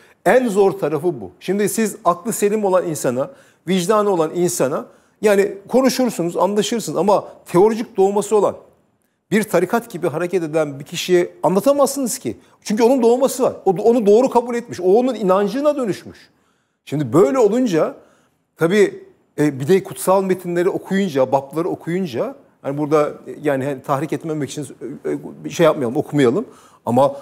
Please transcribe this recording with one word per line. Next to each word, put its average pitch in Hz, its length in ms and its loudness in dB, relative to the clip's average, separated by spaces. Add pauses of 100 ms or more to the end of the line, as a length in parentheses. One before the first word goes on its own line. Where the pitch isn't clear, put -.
(260)
en 247 220 4
zor 196 240 2
tarafı 151 480 -4
bu. 92 100 -14 (100)
Şimdi 196 280 -2
siz 226 360 -2
aklı 262 280 0
selim 208 320 0
olan 185 220 2
insana, 143 440 -4 (380)
vicdanı 196 420 2
olan 165 240 0
insana 175 520 -2 (360)
yani 202 320 2 (140)
konuşursunuz, 233 680 0
anlaşırsınız 196 600 -2
ama 185 300 0 (180)
teolojik 214 500 2
doğması 202 400 0
olan, 175 200 0 (720)
bir 208 120 2
tarikat 208 480 -2
gibi 170 180 -4
hareket 175 340 -4
eden 151 380 -4
bir 143 40 -16
kişiye 175 480 0 (100)
anlatamazsınız 269 760 0
ki. 110 180 -8 (260)
Çünkü 214 200 -2
onun 247 200 4
doğması 254 400 2
var. 220 120 0 (100)
O, 190 60 2
onu 214 360 2
doğru 226 240 6
kabul 240 240 0
etmiş. 233 260 -8
O 175 40 -4
onun 233 300 2
inancına 214 640 0
dönüşmüş. 190 540 -8 (540)
Şimdi 139 280 -4
böyle 262 260 4
olunca 220 560 2 (640)
tabii, 180 480 2 (340)
e, 147 220 0
bir 135 80 -4
de 185 140 4
kutsal 185 400 -2
metinleri 180 460 -2
okuyunca, 156 640 -2
bapları 139 360 -2
okuyunca, 170 680 -6 (300)
yani 139 140 -6
burada, 147 300 2
e, - 340 -14
yani 139 220 -2
hani 135 180 -6
tahrik 147 300 -4
etmemek 156 380 -6
için, 151 120 -10 (420)
e, 151 60 -6
e, 147 340 -10
bir 147 60 -12
şey 156 140 0
yapmayalım, 143 320 0
okumayalım. 147 480 0 (420)
Ama 135 360 2